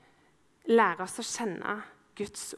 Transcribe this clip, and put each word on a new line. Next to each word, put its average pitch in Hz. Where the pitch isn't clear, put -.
lærer 196
oss -
å 226
kjenne 208
Guds -